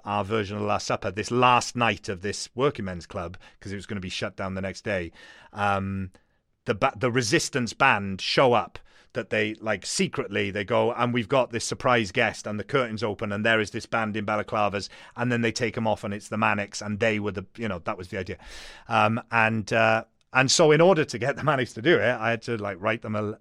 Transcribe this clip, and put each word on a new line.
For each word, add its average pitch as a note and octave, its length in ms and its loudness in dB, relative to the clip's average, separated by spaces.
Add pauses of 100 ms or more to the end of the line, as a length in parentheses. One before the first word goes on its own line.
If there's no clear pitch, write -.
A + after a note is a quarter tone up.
our G#2 180 0
version G#2 340 -2
of G#2 40 -4
the G#2 60 -2
Last G2+ 180 -2
Supper, A2+ 260 -4
this G2+ 200 -6
last B2 440 4
night A2+ 340 0
of F#2 120 -8
this G2+ 320 -6
working C3 320 -2
men's F2+ 220 -8
club, F2 300 -10 (220)
'cause G2+ 120 -14
it G2 40 -6
was F#2+ 120 -12
gonna G2+ 140 -6
be F#2 80 -8
shut G2 260 -6
down F#2+ 180 -6
the F#2+ 80 -4
next F#2 220 -8
day, F#2 280 -4 (420)
um, G2 580 -2 (540)
the A#2 100 0
ba-, C3 220 0
the B2 140 0
Resistance B2 640 0
band G2+ 480 2
show C3 320 4
up, G#2 240 0 (360)
that A2+ 180 -6
they, G#2+ 240 0
like, G#2 300 -4
secretly G#2 640 -2
they G2+ 120 -4
go, A2 300 2
"And A#2+ 200 0
we've A#2+ 160 -2
got C3 220 2
this A2+ 140 -4
surprise A#2 460 2
guest," A2+ 340 0
and G#2+ 140 -6
the G#2 40 -8
curtains A#2 400 0
open G#2+ 280 -4
and G#2 140 -2
there A2+ 140 6
is G#2 120 0
this A2+ 160 -8
band A2 280 -2
in G#2+ 120 -4
balaclavas, G#2 640 -2 (260)
and A#2+ 160 0
then A#2 100 2
they A#2 100 2
take A2+ 260 -4
'em A2+ 100 -2
off G#2 160 0
and G2+ 100 -6
it's G#2 160 -12
the A2 80 -4
Manics, G#2 480 0
and G#2 140 -6
they A2 200 2
were G#2 120 -4
the, F#2+ 140 -8 (120)
you A#2 100 -6
know, F#2 120 -4
that G#2 180 -6
was F2+ 120 -14
the G#2 100 -6
idea. F#2+ 180 -8 (500)
Um, A2 320 2 (120)
and, A2+ 420 2
uh, A2 300 4 (300)
and C3 180 4
so D#3 200 6
in D3+ 100 8
order E3+ 240 6
to - 120 -10
get B2+ 180 -2
the - 80 -8
Manics C3 320 0
to A2+ 60 -10
do D#3 160 4
it, A2+ 220 2
I A2+ 120 0
had A#2 120 -2
to, A#2+ 140 -4
like, G2+ 220 -6
write A2 220 -2
them G#2+ 140 -6
a, G#2+ 260 -4